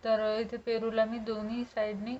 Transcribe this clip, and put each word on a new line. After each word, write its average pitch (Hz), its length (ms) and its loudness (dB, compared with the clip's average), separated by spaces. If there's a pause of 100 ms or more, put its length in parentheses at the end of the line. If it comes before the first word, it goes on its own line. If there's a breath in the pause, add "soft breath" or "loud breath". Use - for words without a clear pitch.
तर, 220 160 4
अ, 214 200 2
इथे 233 180 -4
पेरूला 226 480 2
मी 226 120 -4
दोन्ही 226 480 -4
साईडने 214 540 -2